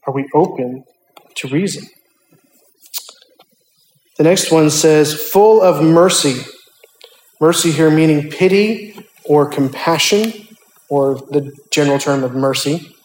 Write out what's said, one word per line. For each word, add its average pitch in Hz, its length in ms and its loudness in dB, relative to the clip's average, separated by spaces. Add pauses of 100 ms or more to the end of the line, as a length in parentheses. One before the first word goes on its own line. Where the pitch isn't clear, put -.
Are 135 80 -6
we 135 200 -6
open 135 500 -2 (520)
to - 120 -12
reason? 156 400 -6 (2250)
The 151 60 0
next 180 280 2
one 160 200 4
says, 151 420 2
"Full 214 480 2
of 165 220 2
mercy." 160 600 2 (960)
Mercy 165 320 0
here 156 200 2
meaning 156 380 2
pity 202 760 -2 (180)
or 147 220 2
compassion, 165 1000 -2 (420)
or 139 260 0 (140)
the 139 220 -4 (200)
general 143 280 0
term 139 240 -2
of 123 100 -6
mercy. 135 720 -4